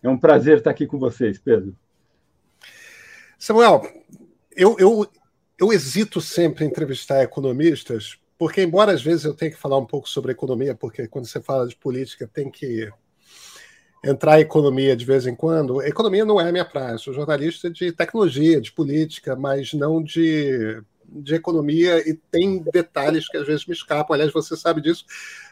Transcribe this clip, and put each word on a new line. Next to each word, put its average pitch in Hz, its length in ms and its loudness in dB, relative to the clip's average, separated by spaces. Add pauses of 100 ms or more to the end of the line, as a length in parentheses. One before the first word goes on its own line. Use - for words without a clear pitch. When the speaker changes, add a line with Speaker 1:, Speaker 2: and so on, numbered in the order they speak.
Speaker 1:
É 127 40 0
um 131 100 0
prazer 147 400 6
estar 147 100 0
aqui 143 160 -4
com 143 140 -8
vocês, 117 400 -2
Pedro. 98 360 0 (1600)
Speaker 2:
Samuel, 226 420 6 (720)
eu, 190 220 6
eu, 208 320 4 (480)
eu 208 160 4
hesito 170 480 -2
sempre 160 420 -2
em 151 40 -2
entrevistar 135 560 -2
economistas, 131 920 -2 (220)
porque, - 240 -2
embora 190 300 4
às 151 100 0
vezes 156 240 -2
eu 147 80 -4
tenha 156 160 -6
que 156 80 -16
falar 139 220 0
um 127 60 -4
pouco - 220 -10
sobre 127 240 -6
economia, 127 440 -6
porque 117 320 -12
quando 127 180 -12
você 120 160 -10
fala 131 260 -4
de 120 80 -16
política 127 560 -10
tem 139 200 -10
que 113 360 -10 (1160)
entrar 151 340 4
em 156 60 8
economia 135 520 2
de 120 100 -10
vez 131 200 2
em 123 80 -4
quando, 143 480 -2
economia 196 420 -2
não 208 160 2
é 170 100 0
a - 20 -2
minha 180 140 -2
praia, 131 260 -8
eu 113 80 -8
sou - 120 -14
jornalista 147 560 -4
de 170 240 -6
tecnologia, 160 680 2
de 110 100 -14
política, 151 640 -4
mas 139 380 -4
não 156 300 -2
de, 139 800 -2 (260)
de 147 240 -8
economia, 165 720 0
e 160 60 -2
tem 185 480 -2 (100)
detalhes 156 560 0
que - 100 -10
às 143 100 -6
vezes 147 180 -2
me 175 80 -8
escapam. 151 400 -4
Aliás, 147 180 0
você 160 240 -4
sabe 165 260 -2
disso, 165 240 -4 (460)